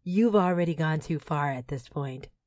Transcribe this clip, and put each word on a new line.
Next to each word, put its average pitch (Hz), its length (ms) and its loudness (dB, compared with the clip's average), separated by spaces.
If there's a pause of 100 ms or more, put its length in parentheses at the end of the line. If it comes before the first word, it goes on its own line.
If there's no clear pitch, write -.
You've 208 320 2
already 175 380 4
gone 156 260 0
too 156 200 -4
far 147 320 -2
at 127 160 -8
this 135 200 -8
point. 135 420 -8 (160)